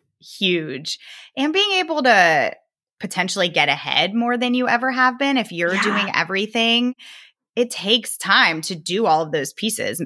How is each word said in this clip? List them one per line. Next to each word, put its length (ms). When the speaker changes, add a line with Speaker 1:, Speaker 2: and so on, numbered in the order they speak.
Speaker 1:
huge. 800
And 160
being 260
able 240
to 500
potentially 500
get 200
ahead 460
more 220
than 180
you 120
ever 240
have 260
been 200
if 160
you're 220
Speaker 2:
Yeah. 80
Speaker 1:
doing 300
everything. 840
It 180
takes 440
time 460
to 140
do 300
all 160
of 100
those 200
pieces 540